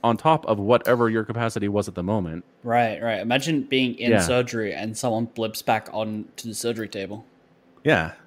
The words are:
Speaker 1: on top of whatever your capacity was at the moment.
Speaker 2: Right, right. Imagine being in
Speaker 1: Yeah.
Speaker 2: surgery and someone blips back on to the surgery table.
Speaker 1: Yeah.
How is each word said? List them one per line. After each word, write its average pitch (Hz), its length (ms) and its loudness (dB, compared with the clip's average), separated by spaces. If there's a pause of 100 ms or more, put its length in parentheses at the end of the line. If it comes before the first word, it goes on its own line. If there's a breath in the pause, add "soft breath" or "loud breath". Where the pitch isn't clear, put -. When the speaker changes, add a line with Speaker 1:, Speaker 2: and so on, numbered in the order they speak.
Speaker 1:
on 113 120 4
top 156 300 2
of 107 120 2
whatever 117 500 4
your 110 160 0
capacity 113 440 -2
was 101 180 0
at 90 80 -12
the 85 80 -6
moment. 87 420 -2 (200)
Speaker 2:
Right, 117 360 2
right. 110 200 -2
Imagine 135 420 0
being 131 320 0
in 117 160 0
Speaker 1:
Yeah. 107 100 6
Speaker 2:
surgery 117 540 0
and 110 240 -6
someone 117 280 0
blips 113 360 -6
back 110 300 0
on 107 320 -4 (140)
to 117 100 -12
the 107 60 -10
surgery 113 340 -4
table. 101 360 -8 (600)
Speaker 1:
Yeah. 90 260 4 (160)